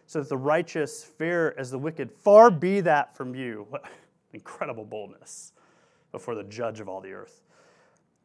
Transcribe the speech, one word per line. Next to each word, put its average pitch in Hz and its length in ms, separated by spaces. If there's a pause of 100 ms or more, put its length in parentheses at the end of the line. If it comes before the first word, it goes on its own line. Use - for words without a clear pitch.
so - 140
that 135 100
the 139 80
righteous 151 680
fare 165 560
as 127 120
the 131 80
wicked. 143 320
Far 214 400
be 185 300
that 151 340
from 127 180
you." 117 360
What - 200 (420)
incredible 113 540
boldness - 680 (580)
before - 240
the 101 80
judge 107 380
of 95 60
all 95 140
the 95 120
earth. 98 280 (840)